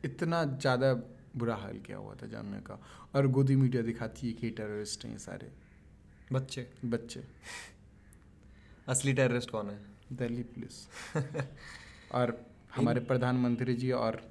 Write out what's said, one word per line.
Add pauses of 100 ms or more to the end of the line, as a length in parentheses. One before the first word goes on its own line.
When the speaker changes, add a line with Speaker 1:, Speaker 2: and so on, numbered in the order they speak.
Speaker 1:
इतना
ज़्यादा (440)
बुरा
हाल
किया
हुआ
था
जामिया
का। (340)
और
गोदी
media
दिखाती
है
कि
टेररिस्ट
हैं
ये
सारे। (840)
Speaker 2:
बच्चे? (180)
Speaker 1:
बच्चे। (1600)
Speaker 2:
असली
terrorist
कौन
है? (340)
Speaker 1:
दिल्ली
पुलिस। (260)
Speaker 2:
<laughs>
Speaker 1:
और (300)
हमारे
Speaker 2:
इन-
Speaker 1:
प्रधानमंत्री
जी
और